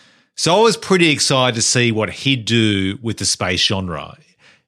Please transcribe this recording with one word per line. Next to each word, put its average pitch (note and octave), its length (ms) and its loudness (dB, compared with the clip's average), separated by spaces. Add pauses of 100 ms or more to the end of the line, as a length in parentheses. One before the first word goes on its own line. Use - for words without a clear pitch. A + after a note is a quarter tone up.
(360)
So E3+ 220 2
I - 40 4
was A3+ 140 2
pretty F3 340 2
excited B2+ 440 2
to A2+ 80 -2
see A#2+ 300 2
what G#2 180 -2
he'd B2+ 340 -2
do G2+ 560 0
with A2+ 180 -6
the G2+ 60 -6
space F#2 360 -2
genre. F2 580 -4 (500)